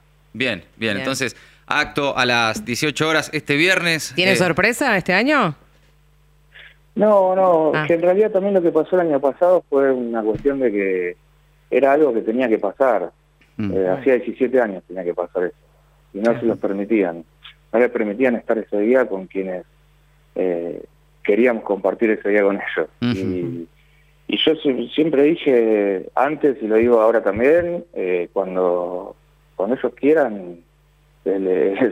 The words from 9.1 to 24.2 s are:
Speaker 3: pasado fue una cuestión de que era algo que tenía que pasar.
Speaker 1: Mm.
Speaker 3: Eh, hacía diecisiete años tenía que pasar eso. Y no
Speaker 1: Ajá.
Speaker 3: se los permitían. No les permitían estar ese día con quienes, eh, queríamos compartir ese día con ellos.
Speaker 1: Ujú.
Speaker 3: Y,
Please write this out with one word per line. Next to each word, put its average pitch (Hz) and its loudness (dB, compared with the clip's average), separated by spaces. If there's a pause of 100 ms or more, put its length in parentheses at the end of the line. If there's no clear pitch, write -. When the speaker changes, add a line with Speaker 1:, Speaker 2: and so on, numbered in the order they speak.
Speaker 3:
pasado 170 2
fue 139 4
una 117 -2
cuestión 110 0
de 123 0
que 92 -2 (540)
era 135 4
algo 147 4
que 110 -2
tenía 117 -2
que 110 2
pasar. 104 0 (440)
Speaker 1:
Mm. 104 -4
Speaker 3:
Eh, 92 0
hacía 123 0
diecisiete 120 -2
años 98 -4
tenía 90 -10
que 85 -4
pasar 90 -4
eso. 85 -6 (580)
Y 98 -12
no 117 0
Speaker 1:
Ajá. 123 -4
Speaker 3:
se 120 -2
los 104 0
permitían. 98 -2 (480)
No 113 2
les 120 4
permitían 117 -2
estar 110 -2
ese 104 -4
día 123 2
con 95 -8
quienes, 92 -8 (720)
eh, 85 -4 (460)
queríamos 113 2
compartir 98 -2
ese 101 -2
día 104 2
con 98 2
ellos. 85 -6 (140)
Speaker 1:
Ujú. 104 -2
Speaker 3:
Y, 85 -6 (600)